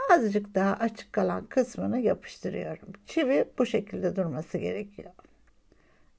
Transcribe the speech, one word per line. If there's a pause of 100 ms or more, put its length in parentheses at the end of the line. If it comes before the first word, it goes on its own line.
(120)
azıcık
daha
açık
kalan
kısmını
yapıştırıyorum. (180)
Çivi (140)
bu
şekilde
durması
gerekiyor. (1080)